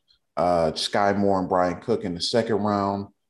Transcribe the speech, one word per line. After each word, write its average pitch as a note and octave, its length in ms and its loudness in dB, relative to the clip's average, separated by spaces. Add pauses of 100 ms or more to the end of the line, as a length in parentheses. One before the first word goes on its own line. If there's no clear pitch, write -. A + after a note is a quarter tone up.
(380)
uh, E2 380 2
Sky G2+ 380 0
Moore G2 260 2
and F#2 100 -4
Brian F2+ 320 0
Cook A2+ 220 -2
in F#2 100 -6
the F2 80 -8
second A2+ 360 0
round. G2+ 500 -2 (220)